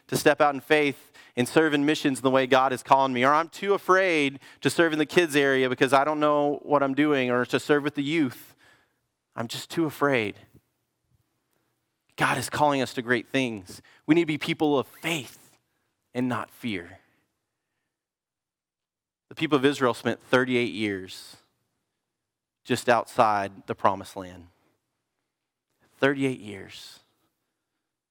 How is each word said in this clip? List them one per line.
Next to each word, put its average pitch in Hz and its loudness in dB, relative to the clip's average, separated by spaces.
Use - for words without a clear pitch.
to - -4
step 147 0
out 147 2
in 135 -8
faith 147 0
and 123 0
serve 160 4
in 143 2
missions 147 0
in 123 -18
the 135 2
way 131 4
God 131 4
is 123 -6
calling 135 2
me, 123 0
or 139 6
I'm 165 0
too 196 -2
afraid 170 0
to 147 0
serve 165 2
in 151 0
the 151 0
kids 160 0
area 135 2
because 127 0
I 139 6
don't 151 -2
know 147 0
what 143 2
I'm 135 0
doing, 139 0
or 123 0
to 127 -2
serve 147 0
with 147 -6
the 147 -6
youth. 143 -4
I'm 117 -8
just 131 -12
too 170 -2
afraid." 131 0
God 139 -2
is 123 -8
calling 143 0
us 120 -6
to 131 -8
great 117 -2
things. 117 -4
We 151 4
need 170 4
to 165 -2
be 151 -4
people 147 -2
of 113 -4
faith - -12
and 127 -4
not 113 -6
fear. 90 -12
The 123 -20
people 151 0
of 127 2
Israel 131 2
spent - -6
thirty-eight 123 0
years 98 -8
just - -4
outside 107 2
the 113 -6
promised 98 -2
land. 90 -16
Thirty-eight 135 0
years 98 -18